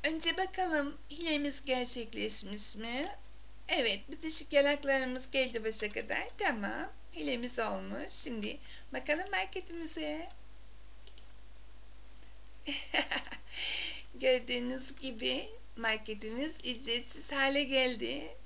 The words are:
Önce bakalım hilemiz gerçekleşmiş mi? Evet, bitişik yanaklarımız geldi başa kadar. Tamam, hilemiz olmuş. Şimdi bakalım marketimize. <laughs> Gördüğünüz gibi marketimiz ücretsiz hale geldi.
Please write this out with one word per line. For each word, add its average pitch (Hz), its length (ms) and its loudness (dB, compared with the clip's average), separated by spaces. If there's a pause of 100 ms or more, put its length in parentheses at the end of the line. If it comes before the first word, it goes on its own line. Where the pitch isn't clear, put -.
Önce 320 320 2
bakalım 330 600 2 (120)
hilemiz 294 540 0
gerçekleşmiş 214 1120 2
mi? 240 320 -2 (600)
Evet, 220 320 4 (120)
bitişik - 400 2
yanaklarımız 277 800 4
geldi 240 340 2
başa 214 280 2
kadar. - 360 -2 (100)
Tamam, 254 540 0 (220)
hilemiz 247 440 0
olmuş. 208 540 -2
Şimdi 220 460 2 (340)
bakalım 302 380 0
marketimize. 339 1000 -2 (2250)
<laughs> 294 40 -4 (1400)
Gördüğünüz 254 800 2
gibi 254 520 -2 (280)
marketimiz 220 880 -2
ücretsiz 240 680 -2
hale 277 320 4
geldi. 254 800 2